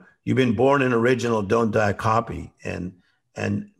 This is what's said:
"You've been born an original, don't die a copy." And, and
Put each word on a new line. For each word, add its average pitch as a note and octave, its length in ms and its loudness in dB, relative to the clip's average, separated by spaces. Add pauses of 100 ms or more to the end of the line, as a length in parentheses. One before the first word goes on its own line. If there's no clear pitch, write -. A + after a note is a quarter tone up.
(260)
"You've A#2 100 0
been B2 180 2
born C3+ 280 4
an B2+ 100 2
original, A#2 500 2
don't A2+ 300 0
die G2+ 200 2
a - 20 0
copy." A2 600 -4 (120)
And, F#2 280 -8 (420)
and G#2 440 -6